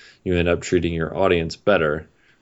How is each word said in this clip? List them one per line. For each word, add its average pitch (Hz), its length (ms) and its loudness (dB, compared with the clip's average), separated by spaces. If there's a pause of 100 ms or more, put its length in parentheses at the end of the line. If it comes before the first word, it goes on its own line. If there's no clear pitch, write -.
(240)
you 90 120 -2
end 87 120 2
up 87 140 0
treating 85 320 0
your 80 220 -4
audience 85 400 0
better. 80 520 0 (340)